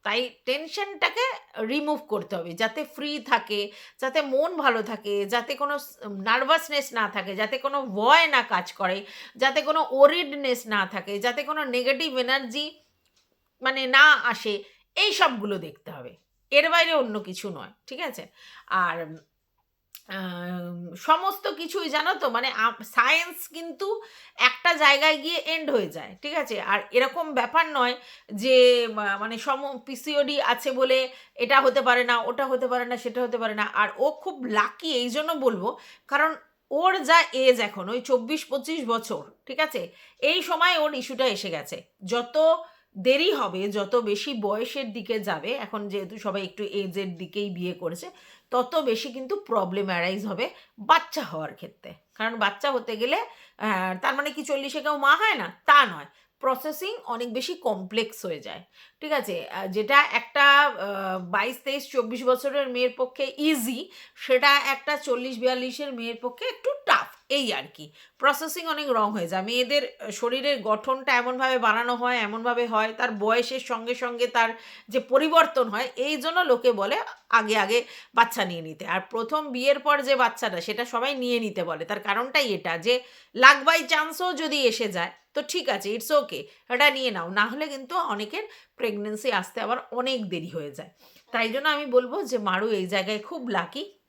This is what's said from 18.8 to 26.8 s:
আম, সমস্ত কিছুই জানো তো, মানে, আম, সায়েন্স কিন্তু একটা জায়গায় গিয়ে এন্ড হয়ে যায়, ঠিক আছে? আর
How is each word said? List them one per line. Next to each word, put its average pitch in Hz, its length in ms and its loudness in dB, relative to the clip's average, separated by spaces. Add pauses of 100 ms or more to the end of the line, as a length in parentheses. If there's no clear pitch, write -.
আম, 180 880 -8
সমস্ত 370 520 0
কিছুই 330 420 -6
জানো 302 260 0
তো, 277 140 -2
মানে, 240 180 -2
আম, 233 260 0 (100)
সায়েন্স 320 640 0
কিন্তু 330 540 -8 (340)
একটা 254 380 4
জায়গায় 302 440 4
গিয়ে 320 200 -4
এন্ড 311 340 -4
হয়ে 208 180 0
যায়, 165 320 -14
ঠিক 294 120 -8
আছে? 240 280 -4
আর 196 180 0 (120)